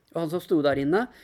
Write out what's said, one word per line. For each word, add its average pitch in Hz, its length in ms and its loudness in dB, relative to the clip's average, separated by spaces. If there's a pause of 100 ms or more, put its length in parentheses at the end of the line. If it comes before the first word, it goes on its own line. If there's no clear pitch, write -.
(140)
Og 165 80 -4
han 156 100 -6
som 175 100 -4
sto 160 220 0
der 139 160 2
inne, 175 240 2 (200)